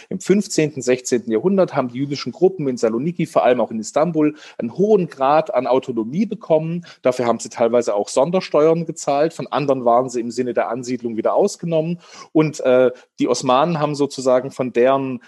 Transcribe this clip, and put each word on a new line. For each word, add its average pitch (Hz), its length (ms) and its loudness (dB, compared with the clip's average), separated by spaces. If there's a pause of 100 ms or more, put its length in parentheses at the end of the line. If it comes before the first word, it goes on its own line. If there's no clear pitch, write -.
Im 185 100 -8
fünfzehnten, 160 640 0
sechzehnten 120 500 -2
Jahrhundert 180 440 0
haben 127 140 -2
die 120 100 -10
jüdischen 139 320 -6
Gruppen 180 360 0
in 127 100 -2
Saloniki, 131 500 -2
vor - 160 2
allem 123 180 4
auch 107 80 0
in 113 100 -6
Istanbul, 151 540 0 (240)
einen 113 180 -8
hohen 190 340 2
Grad 147 440 0
an 127 140 0
Autonomie 127 580 -2
bekommen. 170 600 -2 (160)
Dafür 127 240 0
haben 117 120 0
sie - 100 -12
teilweise 117 440 0
auch 101 160 -2
Sondersteuern 165 760 2
gezahlt. 156 460 -2
Von 143 120 -10
anderen 135 400 -2
waren 120 240 4
sie 123 120 -4
im 117 100 -6
Sinne 120 240 -4
der 104 140 0
Ansiedlung 120 480 -6
wieder 107 180 0
ausgenommen. 170 640 -2 (320)
Und, 156 300 2
äh, 127 280 4 (300)
die 143 80 0
Osmanen 139 520 0
haben 147 140 -2
sozusagen 131 560 0
von 127 240 -6
deren 131 540 2